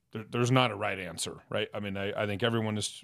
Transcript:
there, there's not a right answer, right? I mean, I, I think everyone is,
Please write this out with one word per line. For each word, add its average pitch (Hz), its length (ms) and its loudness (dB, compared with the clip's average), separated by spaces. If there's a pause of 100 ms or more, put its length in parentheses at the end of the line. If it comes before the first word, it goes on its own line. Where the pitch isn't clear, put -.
(120)
there, 110 180 -8
there's 120 220 2
not 127 200 6
a 101 40 -6
right 101 240 -2
answer, 82 380 -6 (120)
right? 107 240 0
I 110 60 -4
mean, 101 160 -4
I, 98 160 -2
I 104 140 0
think 104 180 -2
everyone 110 340 2
is, - 260 -6